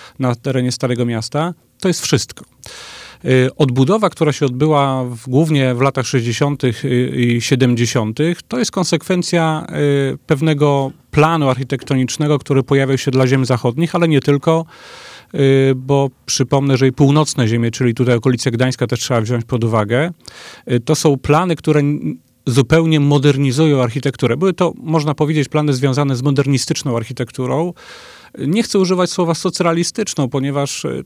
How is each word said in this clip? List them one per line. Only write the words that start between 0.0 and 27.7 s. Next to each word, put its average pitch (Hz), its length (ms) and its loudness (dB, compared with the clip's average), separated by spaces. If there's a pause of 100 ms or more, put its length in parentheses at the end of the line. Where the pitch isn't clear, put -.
na 127 160 0
terenie 127 380 -2
Starego 120 340 -2
Miasta, 147 480 -4 (260)
to 190 80 0
jest 170 120 -2
wszystko. - 440 -2 (800)
Y, 131 320 4
odbudowa, 147 540 2
która 151 220 0
się 143 140 -2
odbyła 135 580 0
w, 120 240 -12
głównie 135 460 2
w 120 60 -4
latach 131 260 0
sześćdziesiątych 123 800 -2
i, 127 360 0
i 120 200 2
siedemdziesiątych, 123 1000 0
to - 160 -8
jest 240 120 -2
konsekwencja, 170 960 -2 (460)
y, 139 140 -8
pewnego 143 640 2 (200)
planu 156 380 2
architektonicznego, 131 880 -2
który 135 240 0
pojawił 135 360 0
się - 120 -2
dla 131 160 2
ziem 131 180 2
zachodnich, 127 500 0
ale 170 140 2
nie 147 120 4
tylko, 160 440 0 (720)
y, 135 420 4
bo 139 340 0 (160)
przypomnę, 139 500 0
że 131 100 2
i 131 60 2
północne 143 560 2
ziemie, 117 220 0
czyli 120 240 0
tutaj 123 200 2
okolice 123 360 0
Gdańska 123 360 0
też 113 140 -4
trzeba 120 200 0
wziąć 113 240 -4
pod 117 200 -2
uwagę, 117 460 0 (640)
y, 120 80 0
to 156 140 0
są 147 220 2
plany, 156 400 0
które 151 240 0
n-, 147 380 -2 (280)
zupełnie 156 540 4
modernizują 143 840 2
architekturę. 127 540 -2
Były 185 160 0
to, 175 240 0
można 156 380 -2
powiedzieć, 151 340 0
plany 151 240 0
związane 135 440 0
z 123 60 -6
modernistyczną 139 720 0
architekturą. 127 760 -4 (640)